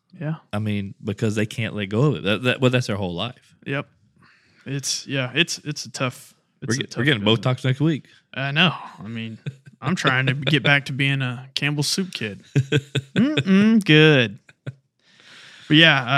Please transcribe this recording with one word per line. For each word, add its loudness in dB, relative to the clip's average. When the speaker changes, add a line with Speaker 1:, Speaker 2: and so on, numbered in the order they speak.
Speaker 1:
Yeah. -6
Speaker 2:
I -4
mean, -4
because -2
they 0
can't -8
let -6
go 0
of 2
it. -10
That, -2
that, 0
well, 4
that's 0
their -4
whole -4
life. -10
Speaker 1:
Yep. -8
It's, -6
yeah, -4
it's, 0
it's -10
a -18
tough, -8
it's -6
Speaker 2:
We're 2
Speaker 1:
a -2
Speaker 2:
get-, -8
Speaker 1:
tough -14
Speaker 2:
we're -2
getting 0
Speaker 1:
business. 2
Speaker 2:
Botox -2
next 0
week. 0
Speaker 1:
I -6
know. 2
I -14
mean, -10
I'm -4
trying 0
to 2
get 0
back 2
to -8
being 0
a -8
Campbell -2
Soup -4
kid. -10
Speaker 2:
<laughs> -2
Speaker 1:
Mm-mm, 4
good. 6
But 6
yeah, 8